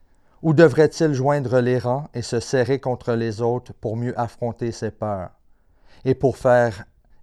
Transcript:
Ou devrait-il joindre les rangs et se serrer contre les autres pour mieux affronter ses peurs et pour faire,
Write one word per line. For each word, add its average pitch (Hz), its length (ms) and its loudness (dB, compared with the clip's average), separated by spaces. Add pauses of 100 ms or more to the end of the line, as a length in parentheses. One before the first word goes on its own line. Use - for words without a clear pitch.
(420)
Ou 160 120 2
devrait-il 151 600 4
joindre 127 460 0
les 123 200 0
rangs 127 340 -4
et 120 80 -6
se 117 180 -4
serrer 127 400 0
contre 123 340 -4
les 113 280 -4
autres 120 320 -4
pour 110 240 -8
mieux 120 220 -4
affronter 117 520 -6
ses 107 200 -8
peurs 101 400 -8 (720)
et 131 100 0
pour 131 240 0
faire, 123 480 2 (380)